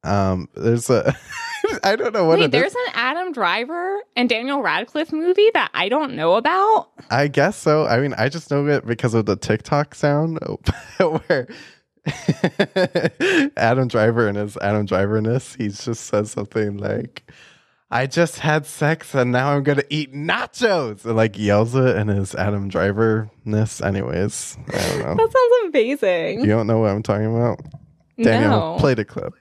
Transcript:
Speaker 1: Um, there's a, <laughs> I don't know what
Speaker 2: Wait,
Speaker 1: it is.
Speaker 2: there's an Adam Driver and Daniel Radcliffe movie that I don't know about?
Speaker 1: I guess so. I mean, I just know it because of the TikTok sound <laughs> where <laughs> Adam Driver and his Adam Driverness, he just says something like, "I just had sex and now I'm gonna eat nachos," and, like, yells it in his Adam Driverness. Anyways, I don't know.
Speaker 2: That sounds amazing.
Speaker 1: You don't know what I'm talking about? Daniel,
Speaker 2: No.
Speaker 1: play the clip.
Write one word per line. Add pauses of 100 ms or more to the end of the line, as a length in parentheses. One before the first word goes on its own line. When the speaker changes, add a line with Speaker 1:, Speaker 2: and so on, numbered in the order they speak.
Speaker 1:
Um,
there's
a, (360)
<laughs>
I
don't
know
what
Speaker 2:
Wait,
Speaker 1:
it
is.
Speaker 2:
there's
an
Adam
Driver (160)
and
Daniel
Radcliffe
movie
that
I
don't
know
about? (220)
Speaker 1:
I
guess
so.
I
mean,
I
just
know
it
because
of
the
TikTok
sound (340)
<laughs>
where (560)
<laughs>
Adam
Driver
and
his
Adam
Driverness,
he
just
says
something
like, (640)
"I
just
had
sex
and
now
I'm
gonna
eat
nachos,"
and,
like,
yells
it
in
his
Adam
Driverness.
Anyways, (120)
I
don't (180)
know.
Speaker 2:
That
sounds
amazing.
Speaker 1:
You
don't
know
what
I'm
talking (100)
about? (580)
Daniel,
Speaker 2:
No.
Speaker 1:
play
the
clip.